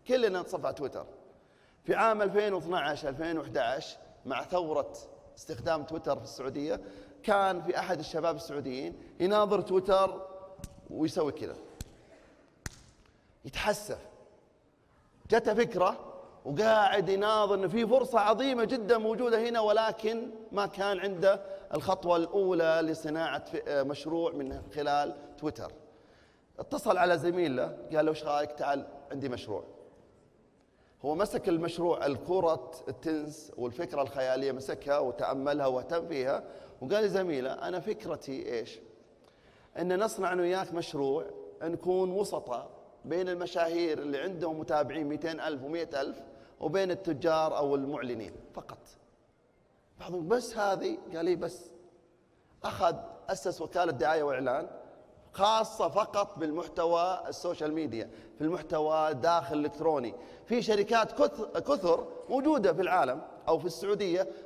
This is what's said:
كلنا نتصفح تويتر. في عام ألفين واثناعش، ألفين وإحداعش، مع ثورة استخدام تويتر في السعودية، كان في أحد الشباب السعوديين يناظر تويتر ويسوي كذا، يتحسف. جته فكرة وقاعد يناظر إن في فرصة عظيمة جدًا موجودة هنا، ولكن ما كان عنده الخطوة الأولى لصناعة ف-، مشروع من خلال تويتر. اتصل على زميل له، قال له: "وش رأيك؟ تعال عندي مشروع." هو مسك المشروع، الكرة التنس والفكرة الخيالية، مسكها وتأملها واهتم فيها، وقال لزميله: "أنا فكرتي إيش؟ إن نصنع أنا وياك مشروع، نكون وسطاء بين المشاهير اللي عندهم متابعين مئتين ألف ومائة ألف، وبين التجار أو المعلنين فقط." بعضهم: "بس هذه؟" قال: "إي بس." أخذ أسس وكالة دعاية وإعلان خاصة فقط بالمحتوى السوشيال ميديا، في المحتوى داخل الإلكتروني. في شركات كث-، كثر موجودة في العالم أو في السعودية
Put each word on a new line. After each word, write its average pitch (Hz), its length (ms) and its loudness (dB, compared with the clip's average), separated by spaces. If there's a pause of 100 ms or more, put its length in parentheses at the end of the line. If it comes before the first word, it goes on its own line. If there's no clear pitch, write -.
كلنا 220 340 4
نتصفح 143 300 -4
تويتر. 123 340 -6 (760)
في 175 120 2
عام 214 260 4
ألفين 202 320 2
واثناعش، 151 520 -2
ألفين 160 320 -4
وإحداعش، 131 600 -4 (280)
مع 127 180 -4
ثورة 156 500 -2 (440)
استخدام 151 460 -4
تويتر 151 340 -2
في 117 60 -12
السعودية، 143 580 -6 (420)
كان 190 380 2
في 170 180 -2
أحد 175 200 -2
الشباب 156 360 -2
السعوديين 143 640 -8 (180)
يناظر 202 420 4
تويتر 190 680 2 (600)
ويسوي 147 420 0
كذا، 85 240 -8 (1900)
يتحسف. 165 540 -2 (1300)
جته 226 240 4
فكرة 202 460 2 (460)
وقاعد 202 640 4
يناظر 202 460 4
إن 190 120 2
في 214 200 2
فرصة 240 320 4
عظيمة 226 440 4
جدًا 226 340 4
موجودة 226 520 2
هنا، 233 100 0
ولكن 220 720 2 (220)
ما 196 140 0
كان 190 340 -2
عنده 196 420 4 (320)
الخطوة 175 420 2
الأولى 165 680 4
لصناعة 156 640 -2
ف-، - 240 -6
مشروع 143 640 0
من 139 300 -6 (140)
خلال 147 400 2 (220)
تويتر. 113 340 -6 (880)
اتصل 190 380 0
على 175 200 6
زميل 165 400 2
له، 151 200 -2 (180)
قال 156 100 6
له: 156 60 4
"وش 156 120 -4
رأيك؟ 147 280 0
تعال 139 360 -2 (240)
عندي 139 180 -4
مشروع." 110 340 -6 (1400)
هو 151 100 0
مسك 202 340 -2
المشروع، 170 560 0
الكرة 165 680 0 (160)
التنس 151 720 -6
والفكرة 143 440 -4
الخيالية، 131 500 0
مسكها 143 480 -2
وتأملها 135 680 0
واهتم 127 400 0
فيها، 143 360 0 (380)
وقال 196 220 2
لزميله: 175 500 0
"أنا 180 260 -6
فكرتي 143 720 -6
إيش؟ 117 260 -6 (1000)
إن 180 200 2
نصنع 190 340 0
أنا 180 80 2
وياك 175 320 0
مشروع، 151 520 -2 (360)
نكون 180 500 0
وسطاء 151 580 -4 (360)
بين 180 240 -2
المشاهير 170 680 0
اللي 143 240 -4
عندهم 165 380 -4
متابعين 151 480 0
مئتين 151 320 -4
ألف 143 240 -4
ومائة 156 380 -4
ألف، - 200 -6 (380)
وبين 180 320 0
التجار 160 640 2
أو 143 180 2
المعلنين 123 580 -4 (200)
فقط." - 260 -14 (1200)
بعضهم: 175 280 -6
"بس 240 300 0
هذه؟" 202 400 0 (180)
قال: 165 120 0
"إي 180 80 4
بس." 165 240 -4 (1040)
أخذ 175 320 2 (340)
أسس 180 320 -4
وكالة 175 300 0
دعاية 151 320 2
وإعلان 135 440 0 (640)
خاصة 220 560 2
فقط 208 480 0
بالمحتوى 170 880 0
السوشيال 156 460 -4
ميديا، 117 360 -4 (280)
في - 60 -4
المحتوى 156 720 0
داخل 160 420 2
الإلكتروني. 147 580 0 (320)
في 233 160 2
شركات 208 500 2
كث-، - 460 0
كثر 180 500 2 (220)
موجودة 254 440 4
في 170 80 0
العالم 160 400 2 (260)
أو 160 120 4
في 156 60 -4
السعودية 190 600 0 (180)